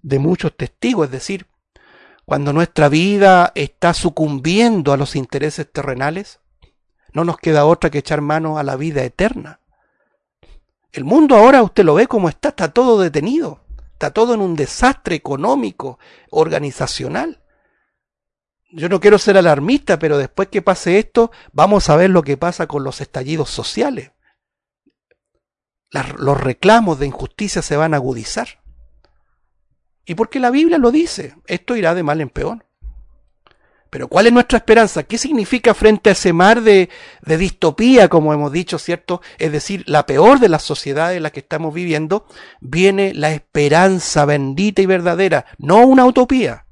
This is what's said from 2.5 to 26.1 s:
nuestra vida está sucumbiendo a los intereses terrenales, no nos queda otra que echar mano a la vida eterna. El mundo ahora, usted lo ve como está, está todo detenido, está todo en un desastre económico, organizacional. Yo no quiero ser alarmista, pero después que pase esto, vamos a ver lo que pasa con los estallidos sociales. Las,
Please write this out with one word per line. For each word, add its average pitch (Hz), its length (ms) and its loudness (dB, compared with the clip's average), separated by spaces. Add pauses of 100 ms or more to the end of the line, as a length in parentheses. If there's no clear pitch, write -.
nuestra 156 360 0
vida 185 640 4
está 170 400 -2
sucumbiendo 160 1000 -2
a 139 40 0
los 139 180 -6
intereses 143 560 -8
terrenales, 143 680 -10 (720)
no 160 100 -2
nos 170 140 -4
queda 151 280 0
otra 165 240 0
que 143 100 -6
echar 147 220 -4
mano 156 360 -4
a 147 60 -6
la 135 120 -6
vida 143 280 -6
eterna. 151 560 -6 (1300)
El 135 120 -12
mundo 269 320 4
ahora, 240 280 8
usted 196 200 0
lo 156 100 4
ve 214 140 2
como 190 220 -2
está, - 200 -6
está 170 240 -6
todo 240 260 2
detenido, 185 640 -4 (300)
está - 180 -8
todo 233 220 0
en 214 80 -2
un 175 140 -2
desastre 175 600 -2
económico, 143 840 -6 (300)
organizacional. 151 1120 -6 (1300)
Yo 165 180 -10
no 190 100 0
quiero 208 180 6
ser 196 200 2
alarmista, 175 600 2
pero 151 200 -2
después 143 320 -4
que 202 120 -4
pase 185 380 0
esto, 226 320 0 (220)
vamos 190 360 2
a 147 60 6
ver 180 140 4
lo 175 140 4
que 135 140 -4
pasa 170 300 -6
con 143 160 -8
los 131 180 -10
estallidos 143 480 -8
sociales. 220 600 -8 (1800)
Las, 135 300 -8